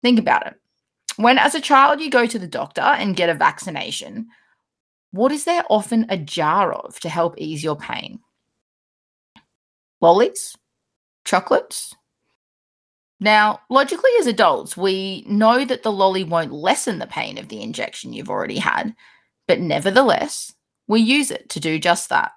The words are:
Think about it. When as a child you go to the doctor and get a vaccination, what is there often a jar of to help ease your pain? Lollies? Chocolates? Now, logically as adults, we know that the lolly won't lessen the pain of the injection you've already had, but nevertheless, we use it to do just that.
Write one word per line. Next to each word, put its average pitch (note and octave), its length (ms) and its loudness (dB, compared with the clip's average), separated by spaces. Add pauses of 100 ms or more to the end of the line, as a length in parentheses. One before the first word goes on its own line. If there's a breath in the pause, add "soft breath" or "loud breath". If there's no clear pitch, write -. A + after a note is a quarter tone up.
Think B3 160 4
about - 280 0
it. - 100 -16 (600)
When A#3 220 4
as - 160 2
a D#4+ 60 -2
child C#4+ 420 4
you D#4 80 -6
go A#3+ 160 2
to A#3 120 -4
the F#3 80 -8
doctor C#3 360 -6
and A3+ 340 0
get E3+ 140 2
a E3 40 0
vaccination, - 920 -6 (840 soft breath)
what A#3 200 0
is D4 120 -6
there E4+ 260 0
often A3 400 2
a F#3+ 80 -2
jar D#3+ 560 0
of - 260 -14
to E3+ 80 -8
help E3+ 300 -2
ease D#3 260 -8
your D3+ 120 -2
pain? - 440 -10 (1800)
Lollies? F3 520 2 (720)
Chocolates? - 680 -2 (1200)
Now, G#3+ 420 4 (100)
logically C#4 480 2
as F4 80 4
adults, F3+ 500 2
we F#3+ 520 -2
know A3 360 4
that B3 200 -6
the A3 80 0
lolly F#3+ 320 2
won't E3 280 -2
lessen E3+ 460 -2
the - 80 -8
pain G#2+ 320 -10
of G#2+ 80 -16
the A2 160 -14
injection A2 500 -10
you've G#2+ 160 -14
already G2 300 -6
had, - 380 -4 (500 soft breath)
but - 140 2
nevertheless, F#3 920 0 (360)
we A3 120 4
use C4 300 2
it - 200 -12
to - 100 -8
do D#3+ 180 -2
just E3+ 300 0
that. - 280 -2